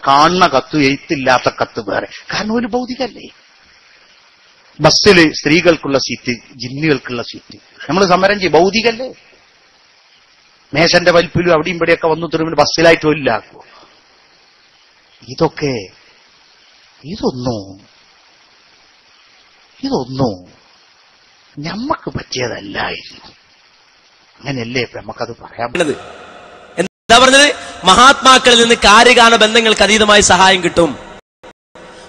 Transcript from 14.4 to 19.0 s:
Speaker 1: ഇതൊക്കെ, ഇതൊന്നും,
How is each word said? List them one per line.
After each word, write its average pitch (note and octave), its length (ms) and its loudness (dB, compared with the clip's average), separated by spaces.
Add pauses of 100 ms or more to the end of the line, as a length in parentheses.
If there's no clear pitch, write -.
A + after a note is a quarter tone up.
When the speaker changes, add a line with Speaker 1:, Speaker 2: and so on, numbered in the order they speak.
Speaker 1:
ഇതൊക്കെ, C#3+ 420 -4 (1400)
ഇതൊന്നും, B2 500 -6 (2250)